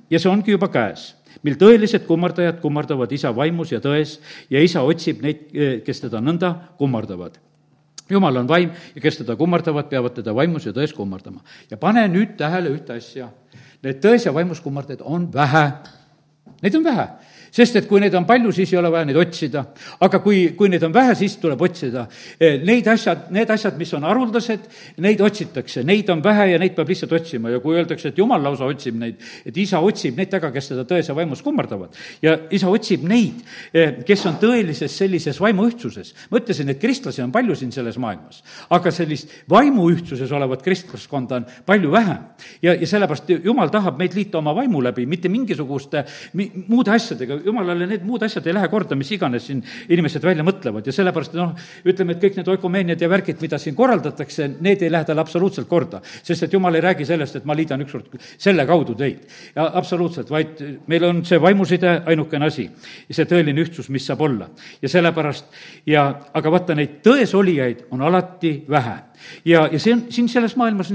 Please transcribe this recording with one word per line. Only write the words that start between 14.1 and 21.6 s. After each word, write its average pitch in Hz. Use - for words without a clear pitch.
ja 143
vaimus 170
kummardajad 139
on 170
vähe. 143
Neid 190
on 320
vähe. 160
Sest 233
et -
kui 202
neid 190
on 175
palju, 233
siis 175
ei 180
ole 175
vaja 165
neid 139
otsida. 151
Aga 190
kui, 202
kui 208
neid 170
on 165
vähe, 247
siis 190
tuleb 143